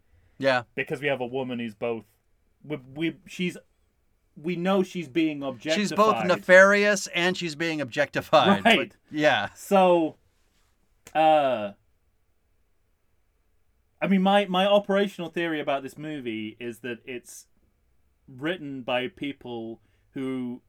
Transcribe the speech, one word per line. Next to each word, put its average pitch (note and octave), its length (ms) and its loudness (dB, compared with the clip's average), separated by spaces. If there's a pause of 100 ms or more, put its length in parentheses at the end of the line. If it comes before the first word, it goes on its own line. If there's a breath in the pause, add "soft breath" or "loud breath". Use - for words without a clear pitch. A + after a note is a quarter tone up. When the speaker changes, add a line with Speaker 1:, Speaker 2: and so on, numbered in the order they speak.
(380)
Speaker 1:
Yeah. C3 260 0 (120)
Speaker 2:
Because C3+ 260 -6
we D3 60 -4
have C3+ 120 -2
a B2 80 -6
woman B2+ 320 -8
who's A2+ 160 -8
both, A#2 300 -6 (580)
we, D3 140 -8 (180)
we, D#3+ 220 -4 (100)
she's, F3+ 300 -6 (800)
we D#3 200 -6
know F#3+ 280 0
she's F3+ 240 -8
being D3+ 360 -2
objectified. C#3 360 -4
Speaker 1:
She's G3 140 -2
both G#3 320 2
nefarious G3 840 6
and F3 300 -2
she's E3 180 -8
being D#3+ 240 -4
objectified. D3 840 2
Speaker 2:
Right. A3+ 120 2 (120)
Speaker 1:
But, - 80 -20 (140)
yeah. C#3 440 2
Speaker 2:
So, F3 600 2 (960)
uh, C#3 580 4 (2250)
I D#3+ 60 -2
mean, F#3+ 160 4
my, G3+ 220 4
my F#3 200 0
operational G3+ 640 0
theory E3 300 -4
about C#3+ 240 -4
this C3 140 -14
movie B2 600 -8
is A#2+ 200 -10
that B2 260 -10
it's - 400 -16 (840)
written C#3+ 540 -8
by B2 280 -2
people A#2+ 720 -12 (360)
who C3 540 -6